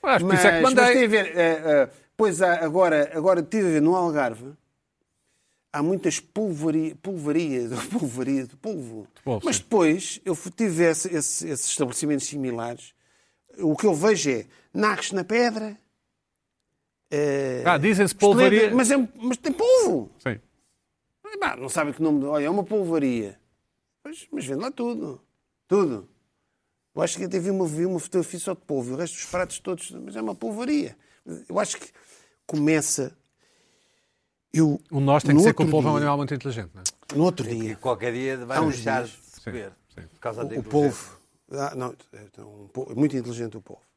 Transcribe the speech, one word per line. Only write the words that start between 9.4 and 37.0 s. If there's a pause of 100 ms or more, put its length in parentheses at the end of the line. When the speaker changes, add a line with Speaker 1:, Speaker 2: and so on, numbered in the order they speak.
Speaker 2:
Mas
Speaker 1:
sim.
Speaker 2:
depois
eu
fu-,
tive
esse,
esse,
esses
estabelecimentos
similares. (640)
O
que
eu
vejo
é (260)
Narres
na
Pedra, (1300)
eh,
Speaker 1:
Ah,
dizem-se
Speaker 2:
Esteleta,
Speaker 1:
polvaria.
Speaker 2:
mas,
é, (180)
mas
tem
polvo.
Speaker 1:
Sim. (1000)
Speaker 2:
Pá,
não
sabe
que
nome,
olha,
é
uma
polvaria. (640)
Pois,
mas
vende
lá
tudo. (460)
Tudo. (880)
Eu
acho
que
até
vi
uma,
vi
uma
fotografia
só
de
polvo,
o
resto
dos
pratos
todos,
mas
é
uma
polvaria. (500)
Eu
acho
que (580)
começa, (1400)
eu,
Speaker 1:
O
nós
tem
Speaker 2:
no
Speaker 1:
que
ser
que
o
Speaker 2:
outro
Speaker 1:
polvo
é
um
Speaker 2:
dia,
Speaker 1:
animal
muito
inteligente,
não
é?